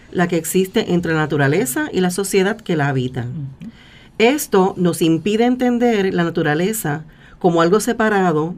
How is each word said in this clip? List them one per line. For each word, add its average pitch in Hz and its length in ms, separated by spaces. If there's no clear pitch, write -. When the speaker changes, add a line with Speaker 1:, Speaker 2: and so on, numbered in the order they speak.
Speaker 1:
la 175 160
que 170 100
existe 190 580
entre 170 180
la 160 60
naturaleza 156 720
y 185 80
la 180 80
sociedad 196 480
que - 180
la 143 120
habita. 127 340
Speaker 2:
Ujú. 139 500
Speaker 1:
Esto 214 580
nos 175 240
impide 180 440
entender 240 680
la 175 100
naturaleza 160 800
como 170 240
algo 180 160
separado 190 800